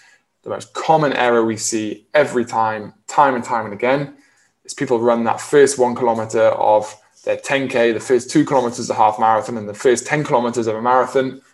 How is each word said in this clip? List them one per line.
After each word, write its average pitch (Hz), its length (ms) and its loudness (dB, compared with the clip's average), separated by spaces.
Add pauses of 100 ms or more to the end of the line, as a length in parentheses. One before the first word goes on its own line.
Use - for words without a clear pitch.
(440)
the - 60 -12
most - 240 -10
common 156 400 0
error 120 320 2
we 113 100 -2
see 107 580 -6
every 135 300 2
time, 110 500 -4 (140)
time 143 260 2
and 120 120 -6
time 117 180 -4
and 104 100 -10
again, 123 400 -2 (520)
is - 80 -14
people 127 260 -2
run 117 240 2
that 113 160 -2
first 139 400 4
one 123 160 2
kilometer 113 520 0
of 107 460 2 (300)
their 104 140 -2
ten 135 320 -4
K, 117 240 2
the 107 80 -4
first 123 280 0
two 151 140 2
kilometers 120 460 -2
of - 80 -4
half 110 200 4
marathon, 113 400 0
and 104 120 -10
the 104 40 -12
first 120 320 0
ten 151 200 -2
kilometers 120 420 0
of 110 80 -2
a 110 60 -8
marathon 127 600 0 (120)